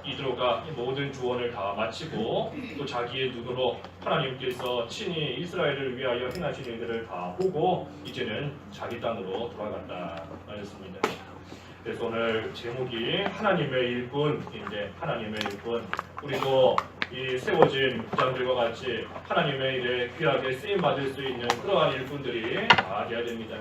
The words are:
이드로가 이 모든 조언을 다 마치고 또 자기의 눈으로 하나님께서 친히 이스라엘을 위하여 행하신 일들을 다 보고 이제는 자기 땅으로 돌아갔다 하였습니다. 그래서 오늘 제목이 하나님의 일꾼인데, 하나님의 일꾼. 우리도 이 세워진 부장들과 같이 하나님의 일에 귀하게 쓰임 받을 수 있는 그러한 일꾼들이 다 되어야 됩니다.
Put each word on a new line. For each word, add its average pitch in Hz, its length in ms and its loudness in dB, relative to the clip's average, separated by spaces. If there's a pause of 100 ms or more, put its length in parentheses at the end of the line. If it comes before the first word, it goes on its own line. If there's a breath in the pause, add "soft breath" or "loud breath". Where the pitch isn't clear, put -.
이드로가 127 600 0
이 - 60 -6
모든 131 400 -2
조언을 123 400 0
다 101 240 -2
마치고 - 760 0 (240)
또 135 80 -2
자기의 123 460 -2
눈으로 120 460 0 (240)
하나님께서 127 840 0
친히 160 520 -2
이스라엘을 139 560 0
위하여 127 380 0
행하신 143 300 -4
일들을 113 420 -4
다 - 320 -6
보고 175 480 2 (180)
이제는 143 480 -4 (180)
자기 - 300 -8
땅으로 95 500 -2
돌아갔다 90 720 -6 (240)
하였습니다. 98 520 -10 (880 loud breath)
그래서 110 220 -4
오늘 113 480 2
제목이 127 720 -2
하나님의 147 640 2
일꾼인데, 120 1120 -2
하나님의 107 340 -2 (160)
일꾼. 117 320 -4 (400)
우리도 135 540 6 (360)
이 127 260 -2
세워진 135 720 6
부장들과 127 440 2
같이 113 520 0 (200)
하나님의 135 500 2
일에 123 420 0
귀하게 139 340 2
쓰임 190 280 0
받을 139 280 2
수 - 140 -4
있는 120 260 -2 (140)
그러한 160 320 6
일꾼들이 131 720 -2
다 - 400 4
되어야 117 160 -2
됩니다. 113 360 -6